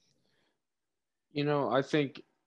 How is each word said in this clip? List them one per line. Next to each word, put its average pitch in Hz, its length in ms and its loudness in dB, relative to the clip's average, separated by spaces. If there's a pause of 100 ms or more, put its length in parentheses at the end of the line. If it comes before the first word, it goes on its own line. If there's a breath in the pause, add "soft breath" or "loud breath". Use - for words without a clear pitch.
(1300)
You 143 120 -2
know, 143 260 0
I 131 100 4
think, 143 400 0 (240)